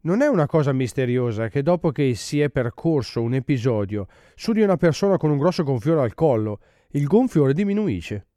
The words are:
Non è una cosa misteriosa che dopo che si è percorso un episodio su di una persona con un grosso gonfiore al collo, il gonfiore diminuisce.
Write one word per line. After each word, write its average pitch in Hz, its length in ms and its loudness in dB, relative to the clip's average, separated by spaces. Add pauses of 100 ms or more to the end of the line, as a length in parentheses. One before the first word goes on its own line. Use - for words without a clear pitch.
Non 185 200 0
è 294 40 4
una 185 200 2
cosa 143 260 2
misteriosa 123 760 -2
che 143 140 -2
dopo 170 280 0
che 131 240 0
si - 260 -4
è 147 80 2
percorso 131 760 -2
un 117 120 -2
episodio 110 720 -2 (280)
su - 180 -4
di 220 100 2
una 190 140 4
persona 180 400 2
con 151 140 0
un 147 80 2
grosso 170 240 0
gonfiore 139 400 0
al 113 120 -2
collo, 110 460 0 (300)
il 143 160 -2
gonfiore 156 480 2
diminuisce. 180 720 -4 (100)